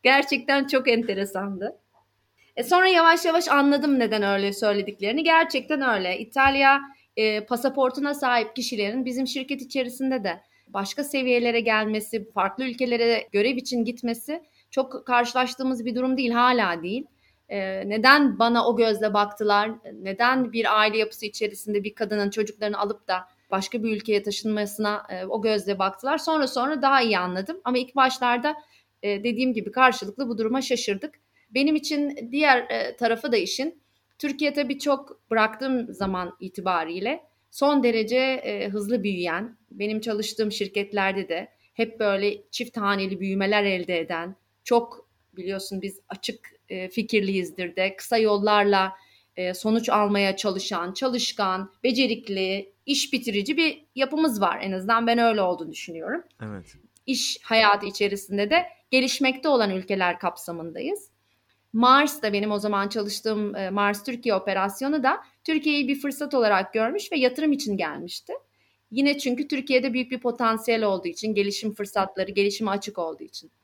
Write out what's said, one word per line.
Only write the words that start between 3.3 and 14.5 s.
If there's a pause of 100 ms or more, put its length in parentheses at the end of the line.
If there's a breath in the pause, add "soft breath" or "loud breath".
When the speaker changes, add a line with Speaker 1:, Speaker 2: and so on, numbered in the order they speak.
Speaker 1:
anladım
neden
öyle
söylediklerini.
Gerçekten
öyle.
İtalya, (380 loud breath)
e,
pasaportuna
sahip
kişilerin
bizim
şirket
içerisinde
de (260 soft breath)
başka
seviyelere
gelmesi,
farklı
ülkelere
görev
için
gitmesi (280 soft breath)